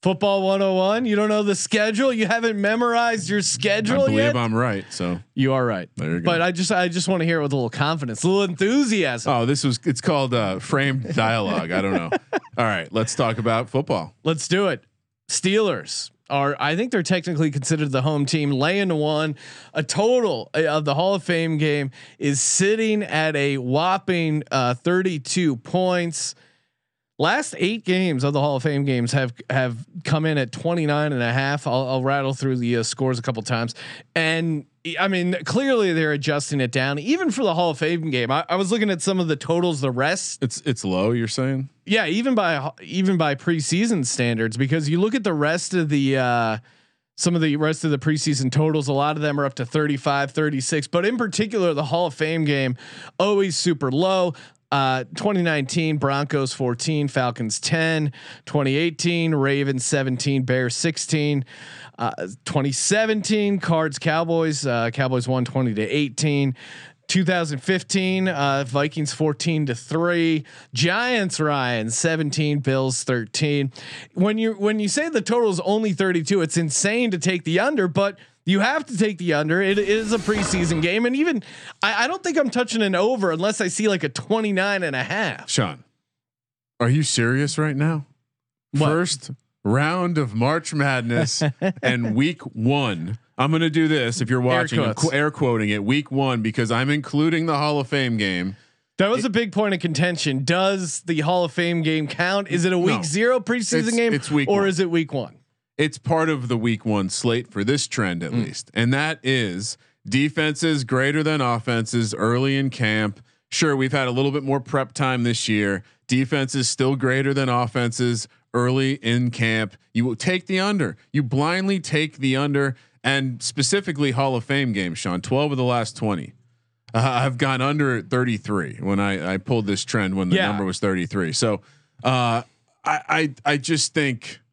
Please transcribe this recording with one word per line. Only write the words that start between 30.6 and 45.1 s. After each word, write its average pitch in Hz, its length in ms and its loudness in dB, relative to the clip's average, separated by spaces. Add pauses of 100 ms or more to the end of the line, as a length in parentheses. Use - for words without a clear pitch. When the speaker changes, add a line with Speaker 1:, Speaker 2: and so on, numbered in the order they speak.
Speaker 1:
and 127 100 0
a 117 100 0
half. 139 360 -2
I'll, 127 180 0
I'll 131 160 -2
rattle 135 320 0
through 131 220 -2
the, 120 220 0
uh, 117 40 0
scores 131 360 -2
a 117 40 -8
couple 117 200 -4
times. 117 340 -4 (400)
And, 165 500 0 (320)
I 185 80 2
mean, 180 380 0
clearly 226 480 2
they're 160 220 2
adjusting 143 460 -2
it 123 120 0
down, 139 260 0
even 294 320 0
for 254 140 -2
the 180 100 2
Hall 175 160 2
of 139 80 -4
Fame 160 320 -2
game. 123 220 0
I, 156 160 0
I 175 80 0
was 190 160 0
looking 214 180 2
at 175 120 -2
some 190 180 0
of 170 80 0
the 151 80 2
totals, 170 440 0
the 131 120 0
rest. 143 500 -2
Speaker 2:
It's, 135 200 -4
it's 127 220 -4
low, 95 280 2
you're 117 160 0
saying? 135 400 -4 (180)
Speaker 1:
Yeah, 208 200 2
even 233 280 0
by 180 220 2
ho-, 143 260 -6
even 185 360 0
by 147 180 2
preseason 170 680 0
standards, 113 520 -2
because 143 320 0
you 160 100 0
look 214 160 0